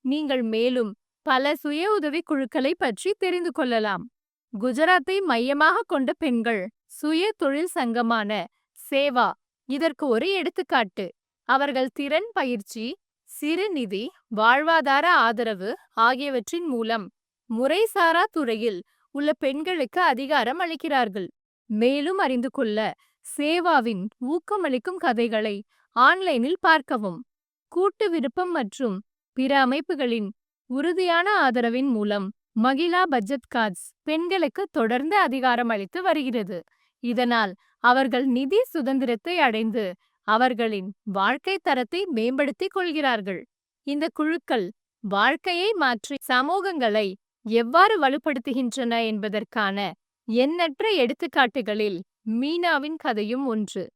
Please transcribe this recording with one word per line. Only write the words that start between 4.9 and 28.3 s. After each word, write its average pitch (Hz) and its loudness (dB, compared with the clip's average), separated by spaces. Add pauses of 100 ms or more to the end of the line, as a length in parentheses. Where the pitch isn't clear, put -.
மையமாக 294 2
கொண்ட 277 0
பெண்கள் 233 -2 (240)
சுய 320 0
தொழில் 302 0
சங்கமான 233 0 (460)
சேவா 262 2 (400)
இதற்கு 294 -2
ஒரு 240 2
எடுத்துக்காட்டு. 285 -2 (440)
அவர்கள் 262 2
திறன் 311 -2
பயிற்சி, 240 -4 (440)
சிறு 339 -2
நிதி, 220 -4 (320)
வாழ்வாதார 277 4 (120)
ஆதரவு 226 0 (240)
ஆகியவற்றின் 262 0
மூலம் 226 -2 (440)
முறைசாரா 330 2
துறையில் 226 -2 (360)
உள்ள 285 0
பெண்களுக்கு 302 -2
அதிகாரம் 277 2
அளிக்கிறார்கள். 262 -2 (420)
மேலும் 277 2
அறிந்து 262 0
கொள்ள 220 -2 (480)
சேவாவின் 294 0 (180)
ஊக்கமளிக்கும் 330 -4
கதைகளை 220 -2 (400)
ஆன்லைனில் 302 4
பார்க்கவும். 254 2 (520)
கூட்டு 381 0
விருப்பம் 330 -2